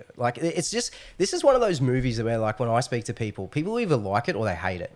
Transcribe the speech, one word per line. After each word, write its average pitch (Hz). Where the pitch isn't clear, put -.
like, 120
it, 151
it's 160
just, 233
this -
is 359
one 277
of 247
those 180
movies 127
where, 113
like, 110
when 120
I 113
speak 120
to 117
people, 101
people 208
either 175
like 101
it 175
or 110
they 98
hate 90
it. -